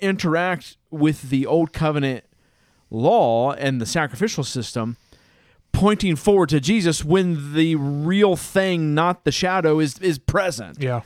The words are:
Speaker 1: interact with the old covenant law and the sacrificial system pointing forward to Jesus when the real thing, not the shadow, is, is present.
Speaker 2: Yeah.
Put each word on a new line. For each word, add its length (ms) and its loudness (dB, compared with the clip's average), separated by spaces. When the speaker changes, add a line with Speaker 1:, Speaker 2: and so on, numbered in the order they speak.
Speaker 1:
interact 760 -2
with 400 0
the 160 0
old 260 0
covenant 540 -2
law 640 2
and 260 -2
the 60 -4
sacrificial 580 -4
system 540 -6
pointing 440 2
forward 340 4
to 100 2
Jesus 460 0
when 480 0
the 220 2
real 600 2
thing, 600 0
not 280 0
the 80 0
shadow, 480 0
is, 200 -2
is 180 -2
present. 640 -4
Speaker 2:
Yeah. 240 -2